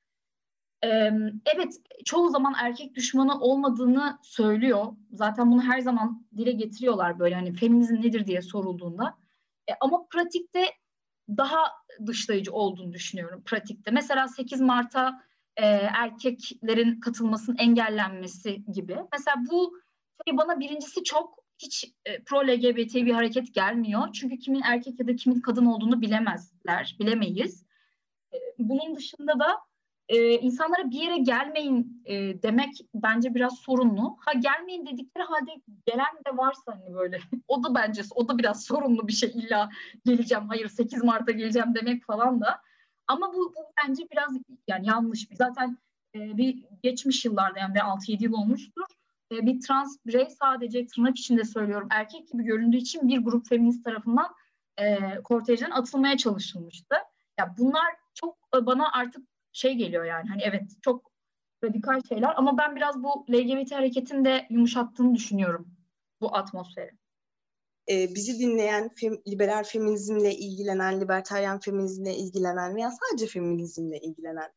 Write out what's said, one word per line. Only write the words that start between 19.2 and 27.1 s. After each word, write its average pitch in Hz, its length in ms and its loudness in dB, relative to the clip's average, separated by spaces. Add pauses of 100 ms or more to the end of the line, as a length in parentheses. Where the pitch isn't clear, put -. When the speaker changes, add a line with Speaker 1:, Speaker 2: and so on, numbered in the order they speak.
Speaker 1:
bu 349 300 0 (460)
şey 277 100 0
bana 311 240 2
birincisi 294 440 -8
çok - 380 -4 (200)
hiç, - 300 -10 (120)
e, 208 200 -8
pro 277 220 2
L 247 80 4
G 247 220 4
B 233 100 0
T 240 200 0
bir 247 60 6
hareket 233 420 0
gelmiyor. 214 580 0
Çünkü 254 260 -6
kimin 269 240 -2
erkek 240 380 -2
ya 247 80 -4
da 240 80 2
kimin 247 240 2
kadın 240 260 4
olduğunu 226 340 2
bilemezler, 208 1000 -2
bilemeyiz. 214 640 -2 (680)